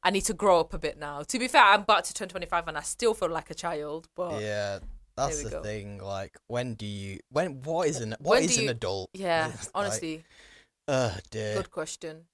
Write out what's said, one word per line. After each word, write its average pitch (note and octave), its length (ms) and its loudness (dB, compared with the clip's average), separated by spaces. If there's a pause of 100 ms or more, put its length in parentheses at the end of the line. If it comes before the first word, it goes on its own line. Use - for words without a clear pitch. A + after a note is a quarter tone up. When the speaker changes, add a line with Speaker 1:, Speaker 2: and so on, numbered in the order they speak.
Speaker 1:
I F#3 80 6
need G3 160 0
to A3 80 0
grow F#3 260 6
up D#3+ 140 -2
a D#3+ 40 -6
bit D#3 200 -4
now. D3 240 -6
To B3+ 160 -2
be B3 100 0
fair, B3+ 140 8
I'm G#3 200 10
about G3 240 4
to - 80 -8
turn - 140 -6
twenty-five F3 400 -4
and D#3 100 -6
I D3 40 -6
still A3 320 0
feel F3 160 -2
like D#3+ 200 -6
a D#3+ 40 -8
child, D#3 640 -6
but E3+ 240 -4
Speaker 2:
Yeah, G#2 380 -2 (380)
that's C#3+ 200 -2
Speaker 1:
there D3 100 -6
we - 40 -6
Speaker 2:
the D#2+ 60 -8
Speaker 1:
go. D#2 60 -8
Speaker 2:
thing. G2+ 360 -8
Like, G2 380 -8 (100)
when A#2+ 280 -4
do G#2+ 120 -8
you, G2 340 -8 (100)
when, C#3 320 -2
what D#3+ 260 0
is C3 120 -2
an, A2 100 -4 (100)
what D#3+ 160 6
Speaker 1:
When C4+ 80 6
Speaker 2:
is D3 100 4
Speaker 1:
do - 60 4
Speaker 2:
an - 60 2
Speaker 1:
you C3+ 40 0
Speaker 2:
adult? F#2+ 420 -4
Speaker 1:
Yeah, E3+ 340 0
Speaker 2:
<laughs> D#3+ 40 -4
Like, D#3+ 80 -10 (160)
Speaker 1:
honestly. G3 500 -4 (640)
Speaker 2:
uh, B2+ 280 2 (160)
dear. G#2+ 260 -4
Speaker 1:
Good - 140 -4
question. D#3+ 640 -10